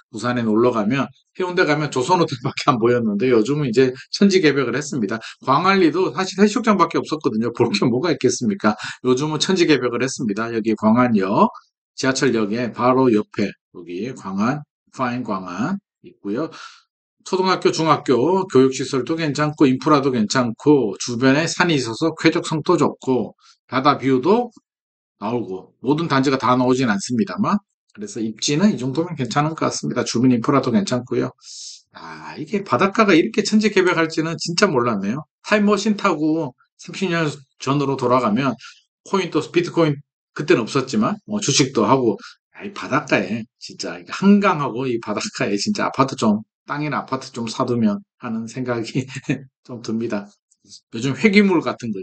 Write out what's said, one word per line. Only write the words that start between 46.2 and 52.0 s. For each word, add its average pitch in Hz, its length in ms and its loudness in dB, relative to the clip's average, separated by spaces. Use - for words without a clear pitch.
땅이나 147 300 -6
아파트 - 340 -8
좀 117 160 -8
사두면 113 520 0
하는 113 300 -8
생각이 123 580 -6
<laughs> - 460 -8
좀 117 180 -14
듭니다. 113 460 -6
요즘 127 200 -4
회귀물 196 460 4
같은 117 300 -6
거 95 120 -8